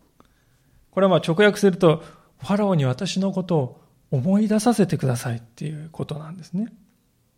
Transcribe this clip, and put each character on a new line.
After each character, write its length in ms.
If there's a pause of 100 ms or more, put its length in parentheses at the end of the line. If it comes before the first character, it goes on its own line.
(920)
こ 100
れ 60
は 40
ま 60
あ 100
直 160
訳 160
す 120
る 80
と、 260 (360)
「フ 80
ァ 100
ロ 140
ー 20
に 100
私 340
の 140
こ 120
と 140
を 220 (300)
思 300
い 80
出 120
さ 140
せ 120
て 120
く 80
だ 100
さ 160
い」 60
っ 20
て 260
い 60
う 180
こ 140
と 140
な 100
ん 80
で 80
す 80
ね。 180 (680)